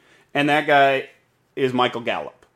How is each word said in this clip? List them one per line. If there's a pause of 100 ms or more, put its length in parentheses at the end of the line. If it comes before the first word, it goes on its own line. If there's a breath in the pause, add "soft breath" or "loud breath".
(340 soft breath)
and
that
guy (480)
is
Michael
Gallup.